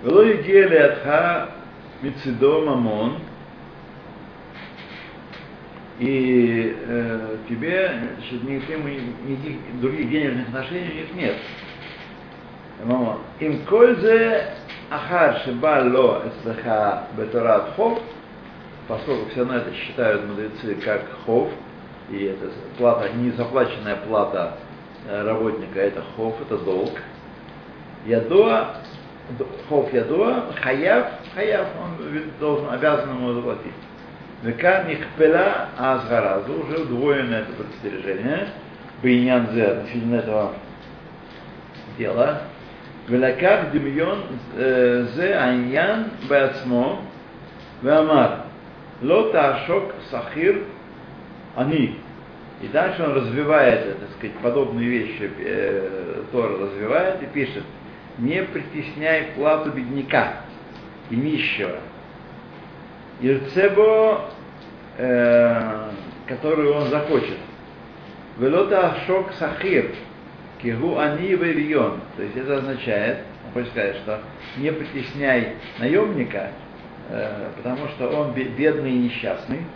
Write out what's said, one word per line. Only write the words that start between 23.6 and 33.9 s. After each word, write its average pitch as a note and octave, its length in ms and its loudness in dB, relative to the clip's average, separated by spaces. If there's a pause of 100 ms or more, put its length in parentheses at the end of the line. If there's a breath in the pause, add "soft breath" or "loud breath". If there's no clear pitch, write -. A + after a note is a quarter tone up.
плата, G2+ 600 -2 (500)
э, G#2 160 -4
работника, G#2+ 560 -2
это G2 240 0 (120)
хов, A2+ 260 -2
это G#2+ 160 -4
долг. F#2 340 -2 (1120)
Ядоа F3 720 4 (920)
хов C#3 240 2
ядуа, F3 580 2 (100)
хаяв, D3+ 460 4 (280)
хаяв, G3 320 0 (140)
он E3 260 -8
вин-, D3+ 320 -6
должен, D3 300 0
обязан C#3 400 2
ему B2 240 -4
заплатить. A#2+ 380 -6 (720)